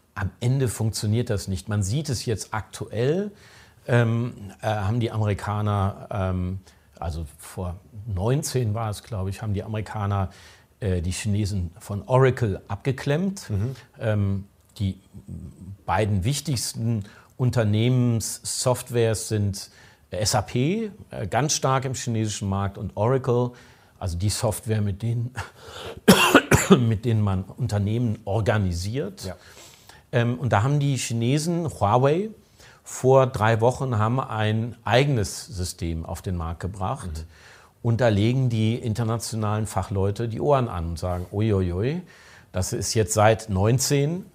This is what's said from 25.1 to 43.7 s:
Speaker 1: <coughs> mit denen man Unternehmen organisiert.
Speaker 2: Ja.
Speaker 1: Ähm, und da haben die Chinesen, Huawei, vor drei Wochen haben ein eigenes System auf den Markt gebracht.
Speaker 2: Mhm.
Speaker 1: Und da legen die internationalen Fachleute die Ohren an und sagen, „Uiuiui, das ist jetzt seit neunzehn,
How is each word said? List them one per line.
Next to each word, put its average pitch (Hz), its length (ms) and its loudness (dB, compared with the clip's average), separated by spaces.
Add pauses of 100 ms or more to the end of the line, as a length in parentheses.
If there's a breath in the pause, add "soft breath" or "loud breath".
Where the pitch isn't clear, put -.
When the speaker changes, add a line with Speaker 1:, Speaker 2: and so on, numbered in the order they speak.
Speaker 1:
<coughs> - 720 6
mit 113 260 2
denen 113 160 2
man 95 240 0
Unternehmen 107 800 -2
organisiert. 107 1000 -2
Speaker 2:
Ja. 92 120 -8 (760 loud breath)
Speaker 1:
Ähm, 120 280 2
und 123 160 0
da 104 80 6
haben 143 180 2
die 143 160 2
Chinesen, 147 720 0
Huawei, 139 640 2 (560 loud breath)
vor 131 400 6
drei 110 360 2
Wochen 127 340 2
haben 113 240 2
ein 110 640 -2
eigenes 120 600 2
System 85 580 -4
auf - 160 -8
den 92 160 -4
Markt 85 240 -6
gebracht. 98 480 -6
Speaker 2:
Mhm. 78 160 -8 (560 loud breath)
Speaker 1:
Und 117 220 2
da 120 60 6
legen 120 420 4
die 110 240 2
internationalen 110 920 -2
Fachleute 98 640 -2
die 110 100 -6
Ohren 139 300 2
an 82 220 -4
und 82 80 -6
sagen, 90 340 -4
„Uiuiui, 104 680 0 (500 loud breath)
das 92 220 -4
ist - 180 -4
jetzt 110 220 0
seit 107 340 6
neunzehn, 131 880 2